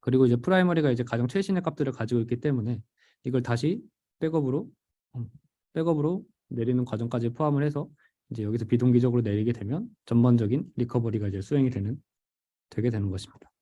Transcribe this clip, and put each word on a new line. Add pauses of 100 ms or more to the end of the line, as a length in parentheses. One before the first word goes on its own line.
그리고
이제
프라이머리가
이제
가장
최신의
값들을
가지고
있기
때문에 (440)
이걸
다시 (380)
백업으로, (460)
음, (460)
백업으로 (260)
내리는
과정까지
포함을
해서 (400)
이제
여기서
비동기적으로
내리게
되면 (160)
전반적인
리커버리가
이제
수행이
되는, (720)
되게
되는
것입니다. (100)